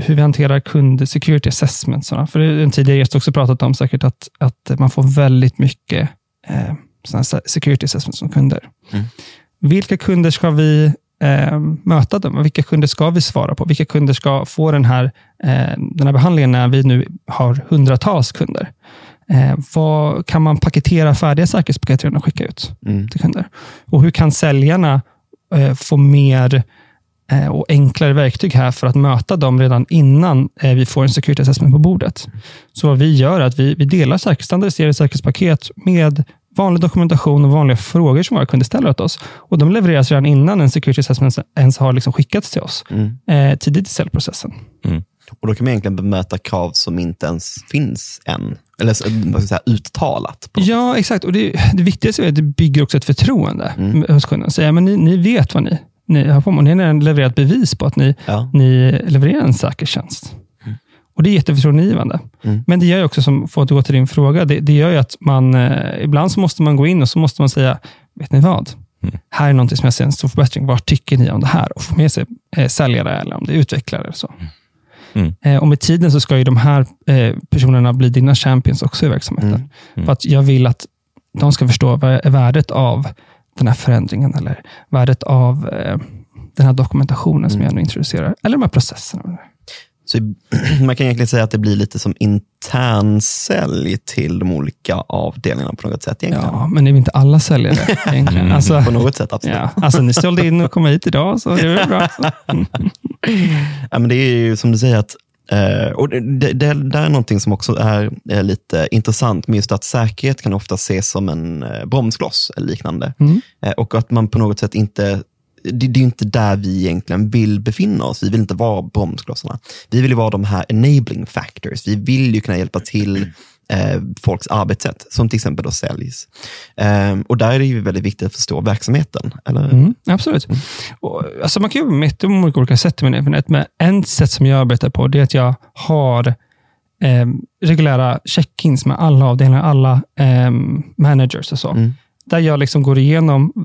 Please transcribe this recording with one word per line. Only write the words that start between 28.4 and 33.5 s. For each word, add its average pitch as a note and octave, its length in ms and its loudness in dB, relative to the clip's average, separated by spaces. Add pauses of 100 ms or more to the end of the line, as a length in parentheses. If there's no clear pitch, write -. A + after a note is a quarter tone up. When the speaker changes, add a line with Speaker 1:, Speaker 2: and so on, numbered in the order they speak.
Speaker 1:
här B2+ 180 2
för - 160 -4
att A#2+ 80 0
möta C#3 420 2
dem C3 240 2
redan B2+ 280 2
innan, C#3+ 600 4 (120)
eh, C3 140 2
vi B2+ 100 2
får C3+ 180 -2
en C3+ 60 2
security C#3 320 0
assessment C3+ 320 2
på D3 60 4
bordet? - 480 0 (460)
Så - 140 -2
vad C#3 100 4
vi D3+ 180 4
gör D3 260 4
är C3 40 2
att B2+ 140 -2